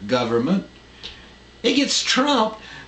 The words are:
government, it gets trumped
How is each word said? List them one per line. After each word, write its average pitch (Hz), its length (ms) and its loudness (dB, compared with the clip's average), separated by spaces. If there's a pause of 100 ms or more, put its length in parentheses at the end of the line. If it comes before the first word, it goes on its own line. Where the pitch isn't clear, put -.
government, 123 600 0 (960)
it 247 120 2
gets - 280 0
trumped 254 580 0 (280)